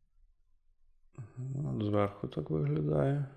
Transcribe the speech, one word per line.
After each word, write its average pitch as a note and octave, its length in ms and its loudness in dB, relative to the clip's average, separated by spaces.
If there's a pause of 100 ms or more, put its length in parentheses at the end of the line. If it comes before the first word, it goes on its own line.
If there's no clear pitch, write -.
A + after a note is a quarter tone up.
(1700)
От B2 180 -2
зверху G#2 440 2
так - 220 -4
виглядає D#2 760 2 (120)